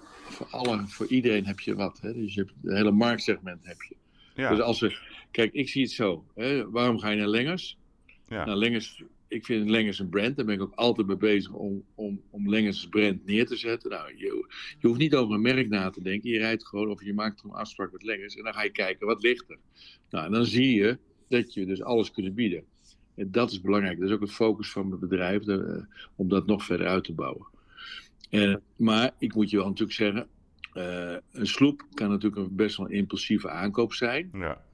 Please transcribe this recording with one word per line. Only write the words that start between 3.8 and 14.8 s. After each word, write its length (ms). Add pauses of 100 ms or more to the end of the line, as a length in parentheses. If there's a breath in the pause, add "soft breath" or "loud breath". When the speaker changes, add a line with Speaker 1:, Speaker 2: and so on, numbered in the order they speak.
Speaker 1:
je. 140 (400 soft breath)
Speaker 2:
Ja. 140
Speaker 1:
Dus 100
als 200
we, 180 (340 loud breath)
kijk, 220
ik 160
zie 120
het 100
zo, 340 (100)
hè? 340
Waarom 300
ga 100
je 80
naar 100
Lengers? 500 (560)
Speaker 2:
Ja. 120
Speaker 1:
Nou, 120
Lengers, 460 (240)
ik 180
vind 240
Lengers 300
een 100
brand. 260
Daar 100
ben 100
ik 60
ook 140
altijd 320
mee 100
bezig 340
om, 320 (120)
om, 340
om 200
Lengers 320
als 80
brand 360
neer 220
te 80
zetten. 340
Nou, 280
je, 300 (320 loud breath)
je 80